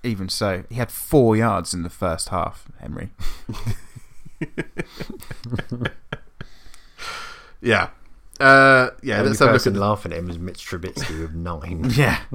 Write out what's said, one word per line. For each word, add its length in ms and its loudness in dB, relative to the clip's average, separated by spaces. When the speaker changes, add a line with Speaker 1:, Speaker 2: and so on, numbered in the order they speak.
Speaker 1:
even 220 -2
so, 400 -2
he 80 -14
had 160 -4
four 460 4
yards 360 0
in 100 -4
the 60 -6
first 380 -4
half, 400 -4
Henry. 300 -10
<laughs> 1500 -8
Speaker 2:
Yeah. 280 2
Uh, 500 8
yeah, 160 0
Speaker 3:
The 20 2
only 100 4
Speaker 2:
let's 100 0
have 100 8
a 20 8
look 80 6
Speaker 3:
person 140 2
Speaker 2:
at 20 -2
the 40 0
Speaker 3:
laughing 320 0
at 60 -6
him 100 -6
was 120 -8
Mitch 260 -10
Trubisky 560 -8
with 120 -8
nine. 580 -4
<laughs> 40 0
Speaker 1:
Yeah. 240 2